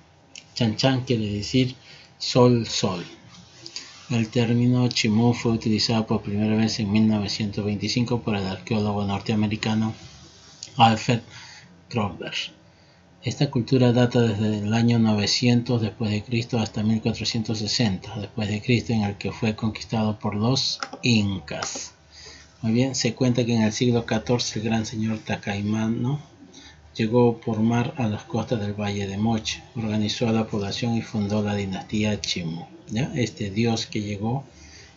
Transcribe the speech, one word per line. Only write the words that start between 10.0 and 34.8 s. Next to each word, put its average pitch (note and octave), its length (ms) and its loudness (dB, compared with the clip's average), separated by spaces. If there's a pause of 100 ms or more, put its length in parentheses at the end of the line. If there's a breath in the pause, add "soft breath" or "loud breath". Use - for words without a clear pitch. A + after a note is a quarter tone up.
Alfred A2+ 460 4 (680 loud breath)
Kronberg. - 480 -4 (880 soft breath)
Esta C#3 260 -2
cultura B2 440 4
data A#2+ 260 4
desde G#2+ 400 2
el G#2 140 -2
año A#2 260 4
novecientos A#2 840 2
después G#2+ 300 -2
de G#2 120 -2
Cristo A#2 360 -2
hasta G#2+ 240 -2
mil A2 180 2
cuatrocientos A2 580 -2
sesenta G#2+ 600 -2
después G2+ 300 -6
de G#2 120 -2
Cristo, A#2+ 300 2
en A2 120 2
el G2+ 120 -2
que F#2+ 160 -6
fue A2 240 -2
conquistado G#2+ 640 -2
por G#2 160 -4
los A#2 460 0 (220)
incas. G2+ 880 -2 (680 loud breath)
Muy A2 120 0
bien, B2+ 220 2
se A2+ 200 -2
cuenta B2 300 2
que A#2 100 2
en A2 60 4
el G#2+ 100 2
siglo A#2+ 340 2
catorce A#2+ 540 -2
el A2 60 -4
gran A2+ 200 0
señor A2 340 -4
Tacaimano A2 1000 -2 (800 loud breath)
llegó A#2 420 4
por A2 220 -2
mar A#2+ 340 2
a A2+ 140 -2
las G2+ 140 -6
costas A2 360 -4
del G2+ 140 -4
Valle G2+ 340 -4
de G2 100 -6
Moche, A2 460 -2 (140)
organizó A2 500 -2
a A2+ 60 2
la A2 140 0
población A2+ 500 -2
y G#2+ 40 -2
fundó G#2 400 -2
la G#2 140 0
dinastía G2+ 640 -2
Chimú, E2+ 460 -6 (240)
¿ya? A#2+ 260 -2
Este A2 340 -2
dios A2 360 0
que G#2+ 160 -6
llegó G#2 420 -4 (540 loud breath)